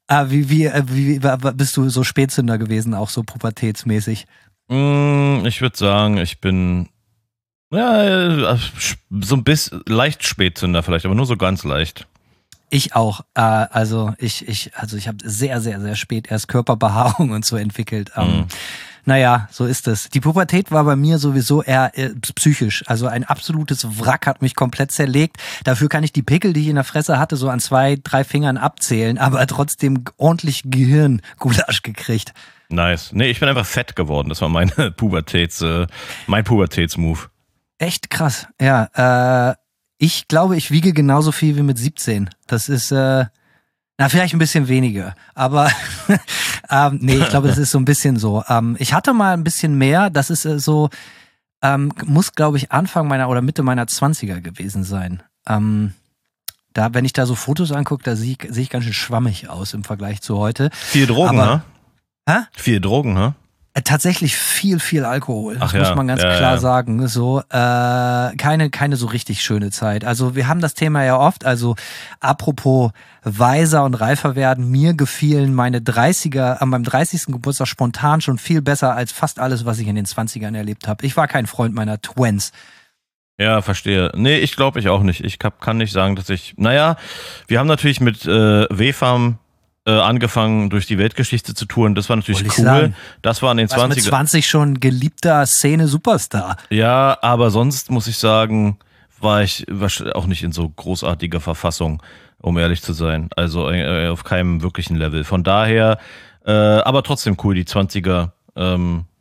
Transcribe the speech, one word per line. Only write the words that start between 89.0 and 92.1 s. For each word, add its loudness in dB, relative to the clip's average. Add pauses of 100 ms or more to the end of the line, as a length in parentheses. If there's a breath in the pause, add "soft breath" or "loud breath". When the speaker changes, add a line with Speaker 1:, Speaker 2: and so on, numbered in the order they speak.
Speaker 2:
äh, 2
angefangen, 2
durch 0
die -2
Weltgeschichte -2
zu -8
touren. 2
Das -4